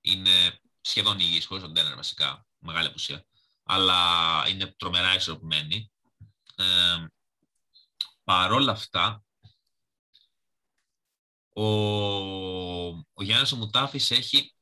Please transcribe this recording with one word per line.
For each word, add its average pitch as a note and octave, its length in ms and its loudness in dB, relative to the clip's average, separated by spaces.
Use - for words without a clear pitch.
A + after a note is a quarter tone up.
είναι F#2+ 580 2
σχεδόν G#2 380 0
υγιής, E2+ 280 0
χωρίς F#2+ 160 -8
τον D#2+ 120 -14
Τένερ D#2+ 200 0
βασικά, - 520 -6
μεγάλη E2 280 -4
απουσία. C#2+ 380 -8
Αλλά F#2 360 2
είναι F#2+ 300 -6
τρομερά F#2 360 0
ισορροπημένη. D#2+ 800 -4
Ε, F2+ 500 2
παρόλα G2+ 480 4
αυτά, G2 520 -2
ο, G#2 120 -2
ο - 100 -10
Γιάννης A#2 300 0
ο C3+ 40 -4
Μουτάφης B2+ 540 -2
έχει B2 520 -2